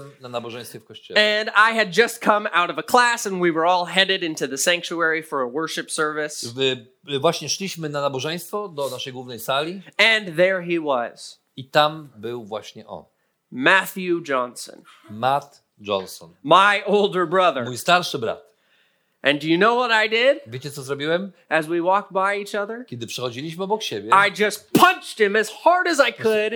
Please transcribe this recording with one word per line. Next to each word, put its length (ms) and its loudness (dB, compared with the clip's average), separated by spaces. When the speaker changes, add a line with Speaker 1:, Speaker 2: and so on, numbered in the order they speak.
Speaker 1:
na 80 -18
nabożeństwie 520 -10
w 40 -20
kościele. 560 -2
Speaker 2:
And 80 -6
I 300 4
had 180 0
just 280 2
come 280 2
out 180 2
of 80 -6
a 40 -6
class 440 4
and 160 -2
we 100 4
were 160 0
all 180 2
headed 360 2
into 260 -4
the 100 -8
sanctuary 640 0
for 200 -4
a 80 -4
worship 400 -6
service. 640 -4
Speaker 1:
Wy-, 320 -2
właśnie 280 0
szliśmy 400 -6
na 120 -6
nabożeństwo 680 -6
do 220 -6
naszej 220 -10
głównej 280 -12
sali. 420 -4
Speaker 2:
And 380 4
there 260 2
he 240 -2
was. 540 -4
Speaker 1:
I 140 -12
tam 460 2
był 280 -8
właśnie 420 -12
on. 180 -14
Speaker 2:
Matthew 760 0
Johnson. 540 -6
Speaker 1:
Matt 520 -2
Johnson. 560 -6
Speaker 2:
My 420 4
older 420 2
brother. 360 2
Speaker 1:
Mój 140 -6
starszy 400 2
brat. 340 -6
Speaker 2:
And 200 2
do 60 -6
you 100 4
know 200 4
what 280 2
I 40 -4
did? 360 2
Speaker 1:
Wiecie, 240 -10
co 120 -10
zrobiłem? 500 -2
Speaker 2:
As 180 0
we 160 -2
walked 300 0
by 80 0
each 140 -10
other, 220 -12
Speaker 1:
Kiedy 200 -12
przechodziliśmy 580 -8
obok 180 -2
siebie, 280 -6
Speaker 2:
I 140 -2
just 300 -4
punched 460 4
him 180 2
as 140 0
hard 380 2
as 200 4
I 40 -2
could 420 0